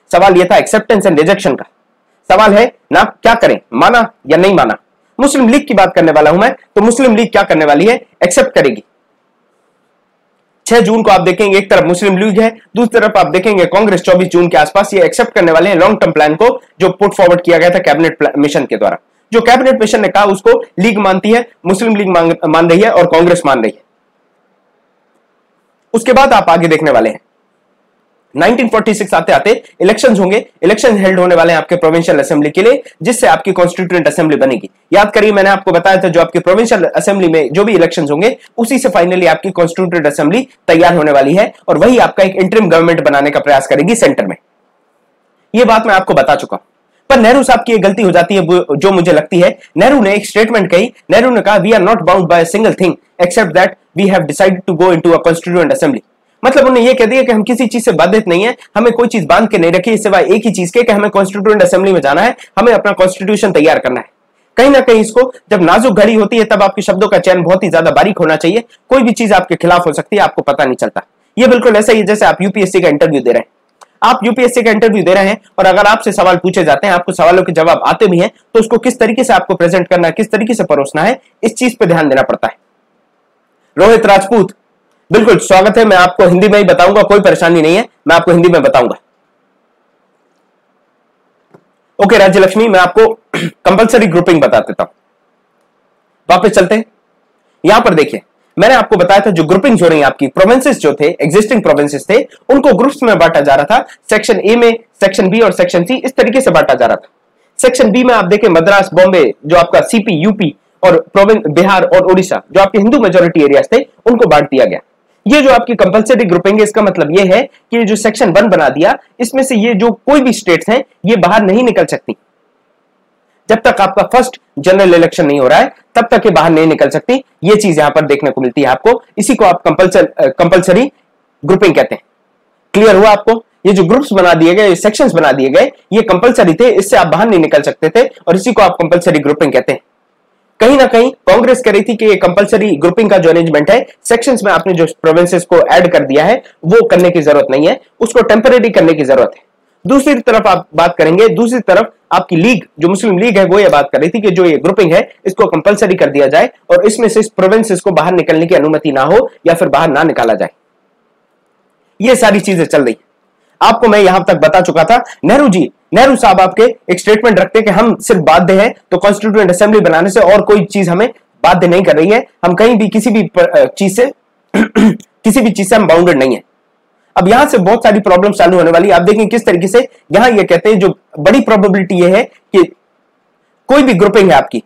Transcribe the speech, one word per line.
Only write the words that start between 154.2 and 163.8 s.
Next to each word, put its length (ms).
कि 100
जो 140
ये 120
grouping 360
है, 160
इसको 200
compulsory 500
कर 140
दिया 180
जाए 220
और 160
इसमें 240
से 100
इस 100
provinces 520
को 100
बाहर 220
निकलने 320
की 100
अनुमति 360
ना 100
हो 300
या 60
फिर 140
बाहर 220
ना 140
निकाला 300
जाए। 160
ये 140
सारी 240
चीजें 260
चल 180
रही। 140
आपको 260